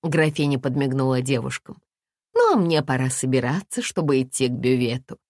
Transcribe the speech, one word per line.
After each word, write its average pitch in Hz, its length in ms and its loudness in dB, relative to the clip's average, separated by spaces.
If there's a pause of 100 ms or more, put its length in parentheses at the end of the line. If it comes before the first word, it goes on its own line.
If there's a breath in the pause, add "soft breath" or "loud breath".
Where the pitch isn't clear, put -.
Графиня 151 560 0
подмигнула 131 640 0
девушкам. 127 580 -6 (540)
"Ну, 453 180 4
а 294 40 4
мне 165 260 2
пора 131 260 0
собираться, 131 720 -2
чтобы 143 400 0
идти 131 280 -2
к 123 40 -2
бювету. 123 680 -2 (120)